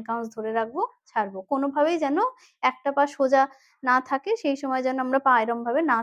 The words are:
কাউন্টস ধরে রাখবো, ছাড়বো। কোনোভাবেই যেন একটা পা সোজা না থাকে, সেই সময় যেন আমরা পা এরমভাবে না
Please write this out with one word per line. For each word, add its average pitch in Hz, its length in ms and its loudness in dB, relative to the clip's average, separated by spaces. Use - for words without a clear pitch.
কাউন্টস 226 320 -6
ধরে 220 180 -6
রাখবো, 226 280 -4
ছাড়বো। 196 340 -4
কোনোভাবেই 285 560 0
যেন 294 200 -2
একটা 254 280 -2
পা 277 160 2
সোজা 269 360 2
না 254 180 2
থাকে, 269 340 -4
সেই 277 200 -2
সময় 262 260 -4
যেন 254 180 -2
আমরা 262 200 0
পা 254 220 4
এরমভাবে 233 400 -2
না 269 220 2